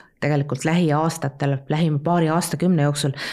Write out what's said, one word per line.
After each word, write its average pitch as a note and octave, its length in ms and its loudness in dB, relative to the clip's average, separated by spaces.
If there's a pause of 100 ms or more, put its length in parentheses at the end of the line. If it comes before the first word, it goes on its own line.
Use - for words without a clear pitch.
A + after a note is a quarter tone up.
(180)
tegelikult C#3+ 460 -2
lähiaastatel, D#3 1000 0
lähima D3+ 360 0
paari E3 280 2
aastakümne E3 540 0
jooksul D3 300 0 (200)